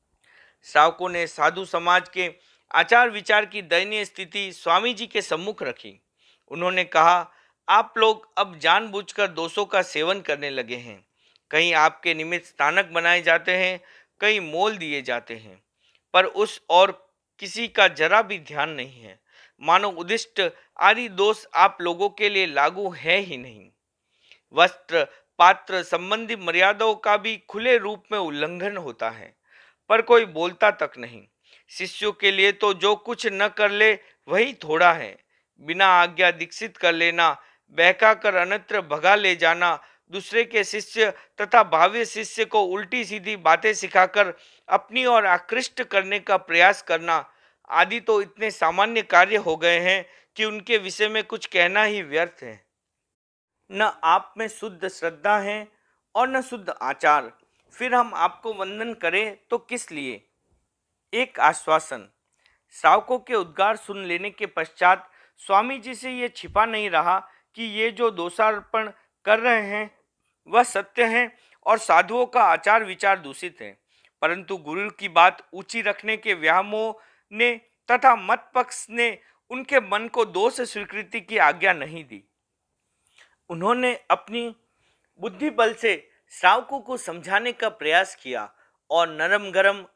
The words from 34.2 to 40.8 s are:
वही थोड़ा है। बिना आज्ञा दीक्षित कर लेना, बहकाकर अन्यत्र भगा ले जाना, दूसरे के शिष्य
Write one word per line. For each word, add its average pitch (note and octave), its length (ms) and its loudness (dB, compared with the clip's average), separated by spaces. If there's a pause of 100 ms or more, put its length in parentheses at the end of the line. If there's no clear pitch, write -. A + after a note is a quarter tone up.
वही A3 260 0
थोड़ा E3 400 4
है। A#2 240 -8 (420)
बिना E3+ 260 0
आज्ञा F3 460 4
दीक्षित E3+ 460 -12
कर E3+ 160 2
लेना, E3+ 480 0 (300)
बहकाकर F#3 640 4
अन्यत्र F#3+ 460 -2
भगा D#3 340 2
ले F#3+ 200 2
जाना, E3+ 480 0 (280)
दूसरे G#3 340 -2
के A3+ 180 -2
शिष्य G#3 500 -2 (280)